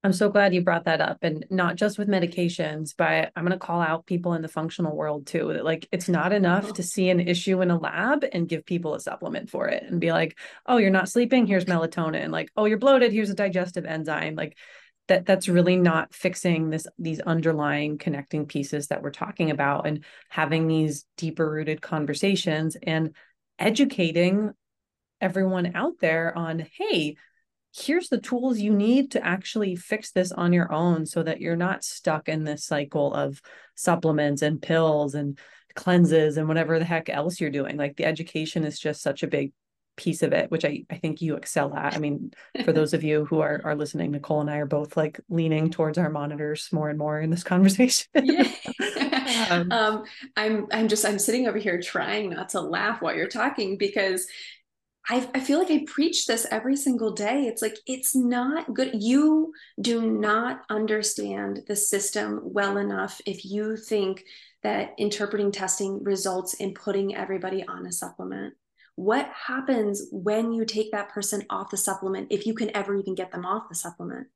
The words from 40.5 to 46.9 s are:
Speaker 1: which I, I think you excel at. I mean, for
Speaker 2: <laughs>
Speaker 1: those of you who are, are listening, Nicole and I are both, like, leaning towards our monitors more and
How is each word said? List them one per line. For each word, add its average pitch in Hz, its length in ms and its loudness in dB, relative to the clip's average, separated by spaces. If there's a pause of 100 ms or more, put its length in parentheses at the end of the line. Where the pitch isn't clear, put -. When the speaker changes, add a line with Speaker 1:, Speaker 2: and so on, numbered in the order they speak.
Speaker 1:
which 165 140 0
I, 147 260 -2
I 165 60 -8
think 156 240 -4
you 156 160 -2
excel - 380 -2
at. 147 200 -4
I - 40 -4
mean, 147 340 -4 (320)
for 165 80 4
Speaker 2:
<laughs> - 0 -
Speaker 1:
those 156 220 4
of 151 100 0
you 151 220 2
who 156 140 2
are, 147 240 0
are 151 120 0
listening, 151 340 -4
Nicole 147 300 -2
and 147 100 -2
I 147 80 -2
are 151 80 -2
both, 147 300 -2
like, 156 320 0
leaning 160 420 2
towards 160 280 0
our 156 120 2
monitors 151 600 -4
more 151 160 0
and 151 100 -4